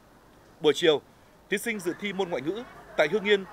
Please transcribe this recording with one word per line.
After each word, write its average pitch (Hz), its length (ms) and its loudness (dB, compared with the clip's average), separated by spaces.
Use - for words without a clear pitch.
Buổi 151 140 4
chiều, 156 260 2
thí 202 80 0
sinh 214 220 -6
dự 170 200 -4
thi 202 140 -6
môn 185 160 -4
ngoại 151 120 -4
ngữ. 190 220 -6
Tại 156 140 4
Hưng 196 120 0
Yên, 202 300 2